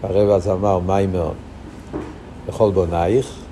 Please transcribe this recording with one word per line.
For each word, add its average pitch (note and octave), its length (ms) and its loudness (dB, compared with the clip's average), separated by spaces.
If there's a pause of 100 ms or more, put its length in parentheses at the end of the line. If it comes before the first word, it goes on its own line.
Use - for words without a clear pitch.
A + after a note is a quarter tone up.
הרבי G2+ 280 4
אז G2 180 4
אמר F#2+ 300 2
מיימר F#2 520 0 (1160)
"בכל G#2+ 240 2
בנייך" F2+ 640 2 (160)